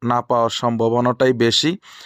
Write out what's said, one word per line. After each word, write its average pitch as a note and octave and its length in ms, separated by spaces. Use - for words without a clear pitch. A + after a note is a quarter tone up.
না A#2+ 180
পাওয়ার A#2 280
সম্ভাবনাটাই A#2+ 840
বেশি, A#2+ 460